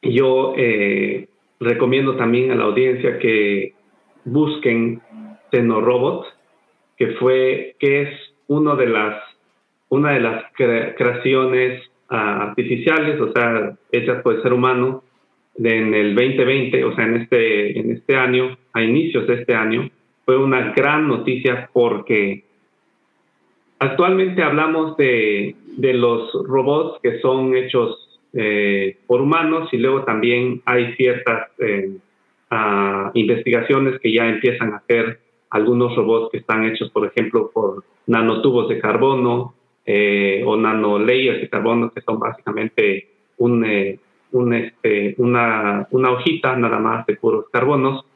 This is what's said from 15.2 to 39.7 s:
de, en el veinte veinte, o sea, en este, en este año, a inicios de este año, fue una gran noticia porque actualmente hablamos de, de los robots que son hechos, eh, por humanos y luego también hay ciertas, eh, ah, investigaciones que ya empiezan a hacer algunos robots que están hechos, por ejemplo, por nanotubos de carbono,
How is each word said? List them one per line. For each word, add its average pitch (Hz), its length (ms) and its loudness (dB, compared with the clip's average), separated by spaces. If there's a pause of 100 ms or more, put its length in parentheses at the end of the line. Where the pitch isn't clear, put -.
de, 113 220 0
en 110 160 0
el 104 200 2
veinte 127 300 2
veinte, 131 400 0
o - 100 -2
sea, 113 120 0
en 117 100 0
este, 113 600 0
en 113 140 -4
este 117 240 -2
año, 127 420 0 (160)
a 113 100 -2
inicios 127 440 0
de 120 80 2
este 117 220 -2
año, 113 340 -2 (340)
fue 127 120 4
una 131 400 0
gran 147 320 2
noticia 123 640 -2
porque 104 720 0 (1300)
actualmente 185 640 0
hablamos 156 540 0
de, 110 580 0 (220)
de 127 180 0
los 120 380 0 (140)
robots 139 560 0
que 117 180 0
son 131 360 0
hechos, 127 480 -2 (300)
eh, 101 720 -2
por 123 160 2
humanos 160 500 0
y 123 60 -2
luego 131 260 2
también 120 640 0
hay 123 300 0
ciertas, 123 520 0 (100)
eh, 101 320 -2 (600)
ah, 98 640 0
investigaciones 120 840 0
que 113 120 0
ya 117 160 2
empiezan 113 460 0
a 104 40 -14
hacer 113 420 -2 (300)
algunos 120 460 2
robots 113 340 2
que 107 80 -6
están 110 260 -2
hechos, 113 260 -4
por 104 160 -2
ejemplo, 107 460 -2
por 101 320 -2 (220)
nanotubos 113 640 2
de 113 120 -2
carbono, 123 760 0 (320)